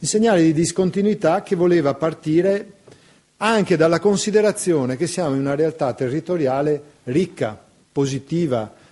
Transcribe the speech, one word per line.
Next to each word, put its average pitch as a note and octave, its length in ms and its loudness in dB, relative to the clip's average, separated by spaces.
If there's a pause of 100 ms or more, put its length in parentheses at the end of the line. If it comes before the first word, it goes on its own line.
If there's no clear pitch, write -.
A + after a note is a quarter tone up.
Il E3 80 -6
segnale G#3+ 340 4
di D#3+ 100 4
discontinuità F#3 920 0
che - 140 -2
voleva E3+ 380 2
partire E3+ 760 -2 (680)
anche G3+ 380 2
dalla E3 240 2
considerazione F#3+ 960 0
che D#3+ 100 -4
siamo D#3+ 280 -2
in C3+ 80 -2
una C#3 120 -2
realtà D3+ 380 -2
territoriale D3 920 -2 (220)
ricca, B2+ 560 -4 (320)
positiva, C#3 800 -2 (180)